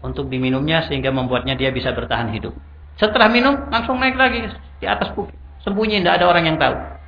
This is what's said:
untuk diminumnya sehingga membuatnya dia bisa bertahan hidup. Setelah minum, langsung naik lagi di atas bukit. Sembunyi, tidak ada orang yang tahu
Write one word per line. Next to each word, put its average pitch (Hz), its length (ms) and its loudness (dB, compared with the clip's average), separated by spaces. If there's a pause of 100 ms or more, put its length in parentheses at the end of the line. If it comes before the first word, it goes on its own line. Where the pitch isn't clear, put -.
untuk 131 280 -6
diminumnya 131 560 0
sehingga 135 240 -2
membuatnya 127 440 -2
dia 131 160 0
bisa 127 240 -2
bertahan 113 400 -2
hidup. 98 200 -6 (440)
Setelah 214 320 4
minum, 262 400 2
langsung 233 280 -2
naik 254 200 0
lagi 233 240 2 (400)
di - 40 -4
atas 202 280 -2
bukit. - 240 -8 (240)
Sembunyi, 208 400 0
tidak 175 200 4
ada 180 80 6
orang 170 200 2
yang 156 80 0
tahu 131 160 2 (340)